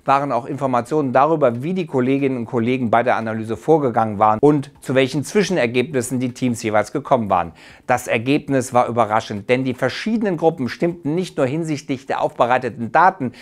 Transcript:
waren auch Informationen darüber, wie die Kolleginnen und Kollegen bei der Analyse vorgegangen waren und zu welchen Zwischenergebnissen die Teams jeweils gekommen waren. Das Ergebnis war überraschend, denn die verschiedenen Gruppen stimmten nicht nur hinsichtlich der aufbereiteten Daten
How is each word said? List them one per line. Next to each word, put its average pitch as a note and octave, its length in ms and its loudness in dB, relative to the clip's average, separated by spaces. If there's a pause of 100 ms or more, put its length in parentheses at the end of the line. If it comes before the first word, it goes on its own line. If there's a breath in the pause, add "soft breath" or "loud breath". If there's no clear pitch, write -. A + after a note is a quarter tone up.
waren C#3 260 0
auch A#2+ 140 -2
Informationen C3 640 -2
darüber, C3 520 2
wie F3 100 -4
die F3+ 140 -4
Kolleginnen C3+ 500 0
und A#2 80 -6
Kollegen B2 440 -2
bei A#2 140 4
der A2+ 140 0
Analyse A2 400 -6
vorgegangen A#2 640 2
waren G#2+ 200 4
und C#3+ 400 2
zu C3 160 -6
welchen C3+ 300 0
Zwischenergebnissen B2+ 960 0
die B2 120 -4
Teams A#2+ 300 -4
jeweils G#2+ 300 0
gekommen B2 360 0
waren. E2+ 220 0 (360 loud breath)
Das B2 200 0
Ergebnis C3 640 -2
war A#2+ 140 4
überraschend, A2 640 -2
denn C3 160 2
die B2+ 80 -2
verschiedenen G#3 640 -2
Gruppen D3 320 0
stimmten E3+ 460 -4
nicht F3+ 200 -4
nur C#3 120 0
hinsichtlich D3 580 -6
der - 160 -4
aufbereiteten B2 720 0
Daten D#3+ 480 2